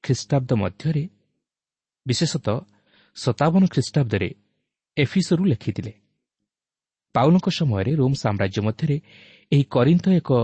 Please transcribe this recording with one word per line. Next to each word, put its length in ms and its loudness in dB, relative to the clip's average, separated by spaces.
ଖ୍ରୀଷ୍ଟାବ୍ଦ 500 -2
ମଧ୍ୟରେ, 500 -2
ବିଶେଷତଃ 520 -4
ସତାବନ 480 2
ଖ୍ରୀଷ୍ଟାବ୍ଦରେ 640 -2
ଏଫିସରୁ 480 0
ଲେଖିଥିଲେ। 480 -4
ପାଉଲଙ୍କ 340 4
ସମୟରେ 460 0
ରୋମ୍ 200 2
ସାମ୍ରାଜ୍ୟ 460 -2
ମଧ୍ୟରେ 360 -2
ଏହି 120 4
କରିନ୍ଥ 460 2
ଏକ 220 2